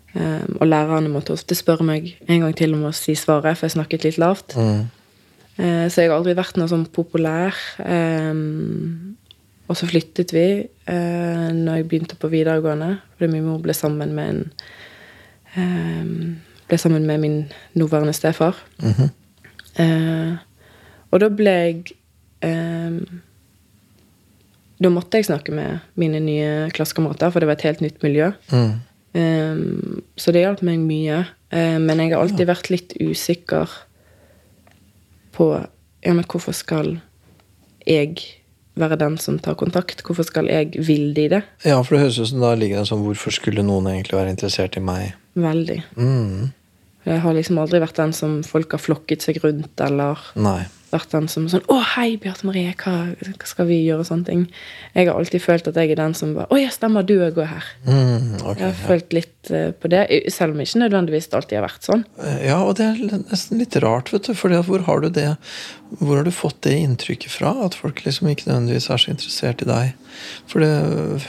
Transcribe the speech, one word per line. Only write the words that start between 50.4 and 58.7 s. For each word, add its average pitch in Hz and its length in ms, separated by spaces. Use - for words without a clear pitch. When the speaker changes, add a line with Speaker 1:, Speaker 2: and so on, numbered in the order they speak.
Speaker 1:
vært - 200
den 156 180
som 160 180
sånn, 175 220
«Å, 269 80
hei, 233 220
Bjarte 190 280
Marie, 185 300
hva, 175 400
hva - 320
skal 175 200
vi 170 180
gjøre?» 160 160
og 170 80
sånne 170 160
ting. 175 180
Jeg 180 120
har - 80
alltid 175 260
følt 170 280
at 165 60
jeg 160 160
er 151 40
den 156 180
som 156 220
bare, - 160
«Å, 277 80
ja, 269 100
stemmer, 220 360
du 202 100
går 160 160
her.» - 160
Speaker 2:
Mm, 127 560
ok, 101 160
Speaker 1:
Jeg 185 60
har 185 100